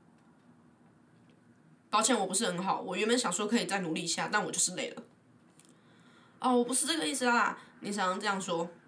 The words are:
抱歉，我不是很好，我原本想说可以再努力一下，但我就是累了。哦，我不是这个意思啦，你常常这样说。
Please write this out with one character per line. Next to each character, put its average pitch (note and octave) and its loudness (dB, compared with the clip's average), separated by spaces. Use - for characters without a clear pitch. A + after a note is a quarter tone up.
抱 G#3+ 2
歉， A#3+ 4
我 G3 0
不 F#3 -4
是 A3 0
很 F3+ -2
好， F3+ 0
我 F#3 -6
原 G#3 0
本 A#3+ 4
想 G#3 0
说 G#3 -2
可 A#3 2
以 F3 0
再 G3 0
努 E3 -2
力 E3+ -4
一 - -6
下， E3+ -2
但 G#3 0
我 D#3+ -4
就 C#3+ -4
是 F3+ 0
累 C3+ -6
了。 - -14
哦， B3+ 4
我 A#3+ 6
不 B3 -2
是 C4 0
这 D#4+ 0
个 D#4 -2
意 D4+ 0
思 B3+ -2
啦， A#3+ 2
你 G#3 -6
常 F#3+ 0
常 G3+ -4
这 G3+ -6
样 G3+ 0
说。 F3 -4